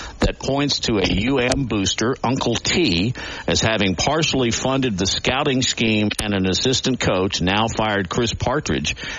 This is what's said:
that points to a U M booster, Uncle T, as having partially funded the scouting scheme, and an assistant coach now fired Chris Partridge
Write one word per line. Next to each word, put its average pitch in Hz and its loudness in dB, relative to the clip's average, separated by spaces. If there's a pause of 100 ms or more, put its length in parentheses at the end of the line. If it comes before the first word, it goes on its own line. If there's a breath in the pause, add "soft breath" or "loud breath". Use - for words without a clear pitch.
(200 loud breath)
that - 0
points 139 0
to 113 0
a 92 2
U 104 2
M 123 0
booster, 110 0
Uncle 127 0
T, 113 0 (340 loud breath)
as 85 2
having 104 2
partially 135 2
funded 131 0
the 95 0
scouting 131 0
scheme, 107 2 (100)
and 104 -2
an 95 2
assistant 123 0
coach 95 0
now 101 2
fired 107 0
Chris 120 0
Partridge 120 -2 (240 loud breath)